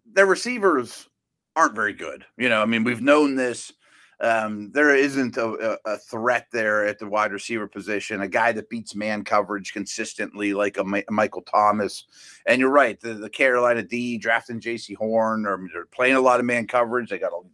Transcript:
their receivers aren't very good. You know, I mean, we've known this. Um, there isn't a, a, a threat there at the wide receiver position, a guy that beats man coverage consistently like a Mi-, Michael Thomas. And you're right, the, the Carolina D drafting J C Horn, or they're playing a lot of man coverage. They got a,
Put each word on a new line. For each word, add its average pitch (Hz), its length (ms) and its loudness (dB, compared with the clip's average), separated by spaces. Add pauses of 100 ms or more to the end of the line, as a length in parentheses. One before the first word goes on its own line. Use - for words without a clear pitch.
(120)
their 196 140 6
receivers 190 840 0 (460)
aren't 151 200 2
very 104 180 -2
good. 71 320 -12 (120)
You 123 120 0
know, 107 140 4
I - 20 2
mean, 113 180 2
we've 120 200 0
known 143 340 4
this. 123 360 -4 (500)
Um, 107 500 -2
there 143 220 6
isn't 135 420 2
a, 120 100 0
a, 107 460 -4
a 101 40 -4
threat 117 560 -2
there 107 340 0
at 104 120 -4
the 107 80 -12
wide 107 260 0
receiver 107 340 -6
position, 101 540 -6
a 98 80 -4
guy 117 240 2
that 107 160 -8
beats 113 260 -10
man 107 300 -4
coverage 101 480 -2
consistently 104 840 -6
like 101 220 0
a 101 80 -2
Mi-, 98 240 -2
Michael 107 340 -2
Thomas. 104 600 0 (420)
And 123 140 4
you're 131 80 4
right, 131 320 4
the, 117 140 -8
the 104 160 -12
Carolina 123 520 2
D 120 360 -4
drafting 113 420 -2
J 117 160 -8
C 104 180 -14
Horn, 110 520 0
or 92 260 -4
they're 85 140 -10
playing 127 300 2
a 131 40 4
lot 123 200 6
of 123 60 0
man 120 200 -2
coverage. 120 440 0
They 95 80 -6
got 90 140 -4
a, 87 80 -8 (140)